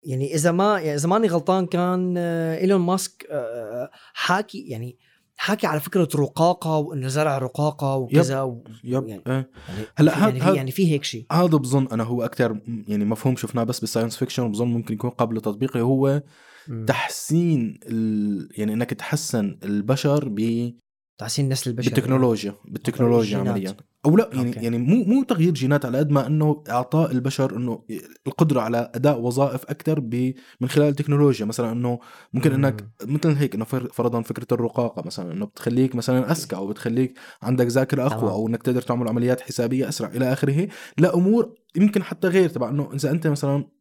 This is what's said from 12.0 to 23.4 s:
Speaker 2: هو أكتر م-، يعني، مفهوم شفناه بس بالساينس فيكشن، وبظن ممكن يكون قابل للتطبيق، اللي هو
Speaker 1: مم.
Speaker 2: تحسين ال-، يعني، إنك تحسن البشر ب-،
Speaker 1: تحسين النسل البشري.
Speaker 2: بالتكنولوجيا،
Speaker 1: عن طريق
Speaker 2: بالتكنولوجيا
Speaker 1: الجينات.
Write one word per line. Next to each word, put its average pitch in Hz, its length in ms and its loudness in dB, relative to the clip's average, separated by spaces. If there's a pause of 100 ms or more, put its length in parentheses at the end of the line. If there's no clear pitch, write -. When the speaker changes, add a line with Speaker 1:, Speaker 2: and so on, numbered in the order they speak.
Speaker 2:
هو 117 200 -2
أكتر 117 300 0
م-، 107 340 -8
يعني، 104 180 0
مفهوم 113 300 0
شفناه 117 280 -4
بس 120 160 -4
بالساينس 113 380 -2
فيكشن، 127 260 -4
وبظن 113 240 -2
ممكن 117 260 -4
يكون 110 160 -4
قابل 117 260 -2
للتطبيق، 110 420 -4
اللي 117 100 2
هو 135 340 2 (460)
Speaker 1:
مم. 113 180 -8
Speaker 2:
تحسين 147 1000 0
ال-، 107 680 -2 (100)
يعني، 107 140 -2
إنك 117 200 -2
تحسن 110 680 -4
البشر 131 680 0
ب-، 117 440 -2 (440)
Speaker 1:
تحسين 127 280 -4
النسل 131 260 -2
البشري. 117 240 -2
Speaker 2:
بالتكنولوجيا، 123 560 2
Speaker 1:
عن 101 60 -14
طريق - 160 -18
Speaker 2:
بالتكنولوجيا 113 640 2
Speaker 1:
الجينات. 101 180 -2